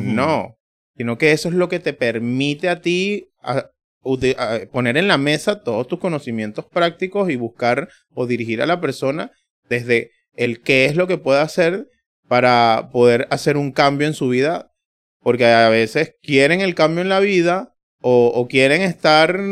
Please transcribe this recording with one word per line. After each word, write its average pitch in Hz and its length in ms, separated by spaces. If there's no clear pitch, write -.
No. 123 560
Sino 117 180
que 151 160
eso 156 160
es 170 60
lo 180 160
que 180 100
te 143 140
permite 131 720
a 175 140
ti 185 480
a, 127 280
ute-, 127 360
a 110 320
poner 123 280
en 190 100
la 175 80
mesa 151 460
todos 117 260
tus 175 100
conocimientos 120 680
prácticos 185 640
y 135 60
buscar 120 520
o 123 120
dirigir 113 340
a 131 60
la 170 160
persona 139 500
desde 120 400
el 120 260
qué 135 240
es 143 120
lo 180 100
que 180 120
puede 139 220
hacer 175 480
para 120 640
poder 120 380
hacer 143 260
un 143 160
cambio 143 340
en 156 80
su 143 140
vida. 135 420
Porque 120 240
a 113 240
veces 113 520
quieren 147 380
el 190 140
cambio 165 260
en 185 80
la 196 120
vida 190 520
o, 123 320
o 123 140
quieren 135 340
estar 165 580